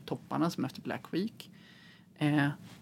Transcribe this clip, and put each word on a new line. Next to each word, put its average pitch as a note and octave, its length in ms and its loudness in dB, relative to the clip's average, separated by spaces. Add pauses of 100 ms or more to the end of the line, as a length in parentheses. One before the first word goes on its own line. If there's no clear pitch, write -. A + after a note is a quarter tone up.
topparna D3 440 0
som - 160 -2
efter - 160 -8
Black B2 300 -6
Week. - 400 -4 (640)
Eh, D3 300 6 (340)